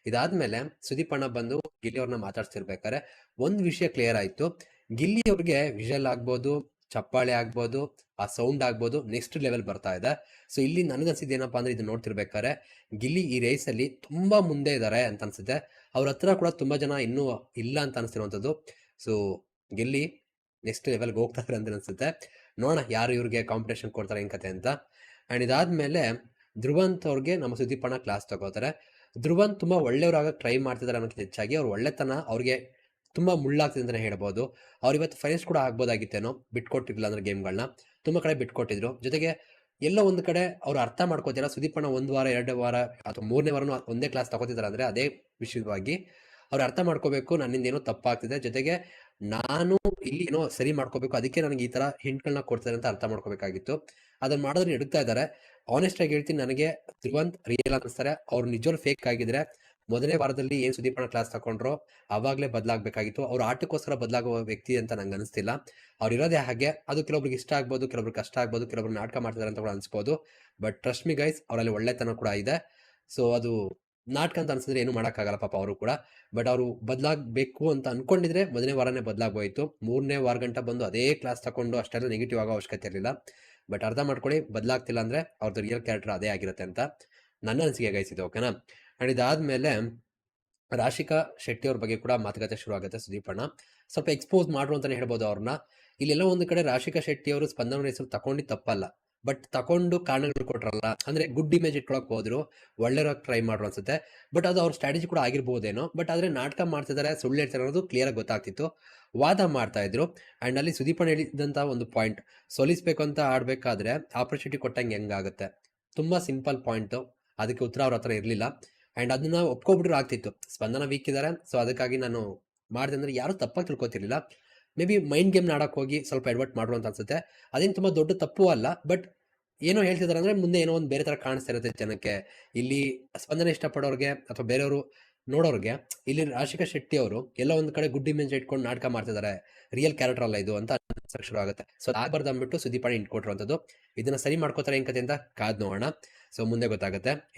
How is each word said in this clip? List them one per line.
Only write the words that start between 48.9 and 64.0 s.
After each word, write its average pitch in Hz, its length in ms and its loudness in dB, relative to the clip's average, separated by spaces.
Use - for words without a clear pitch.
ನಾನು 147 560 2
ಇಲ್ಲಿ 147 180 -2
ಏನೋ 156 240 0
ಸರಿ 135 240 0
ಮಾಡ್ಕೋಬೇಕು, 131 460 -2
ಅದಕ್ಕೆ 131 240 0
ನನಗೆ 139 220 0
ಈ 120 40 0
ತರ 127 140 -2
ಹಿಂಟ್‌ಗಳನ್ನ 139 380 -2
ಕೊಡ್ತಾರೆ 117 360 -2
ಅಂತ 117 100 -4
ಅರ್ಥ 104 180 -2
ಮಾಡ್ಕೋಬೇಕಾಗಿತ್ತು. 101 840 -4
ಅದನ್ನ 143 200 0
ಮಾಡಿದ್ರೆ 170 300 2
ಎಡುತ್ತಾ 139 300 0
ಇದ್ದಾರೆ. 120 560 -2
ಆನೆಸ್ಟ್ 185 260 2
ಆಗಿ 151 120 2
ಹೇಳ್ತೀನಿ, 147 260 0
ನನಗೆ 131 280 0
ಧ್ರುವಂತ್ 151 580 -2
ರಿಯಲ್ 127 260 2
ಅನಿಸ್ತಾರೆ. 131 580 -4
ಅವ್ರು 123 160 2
ನಿಜವಾಗ್ಲೂ 123 340 0
ಫೇಕ್ 139 260 0
ಆಗಿದ್ರೆ 120 640 -2
ಮೊದಲನೇ 127 260 2
ವಾರದಲ್ಲಿ 135 460 0
ಏನ್ 127 120 2
ಸುದೀಪ್ 127 240 -2
ಅಣ್ಣ 123 120 -2
ಕ್ಲಾಸ್ 113 220 -2
ತಗೊಂಡ್ರೋ 117 560 -4
ಅವಾಗ್ಲೇ 135 380 0
ಬದಲಾಗ್ಬೇಕಾಗಿತ್ತು. 110 800 -2
ಅವ್ರು 127 180 0
ಆಟಕ್ಕೋಸ್ಕರ 139 500 -2
ಬದಲಾಗುವ 117 460 0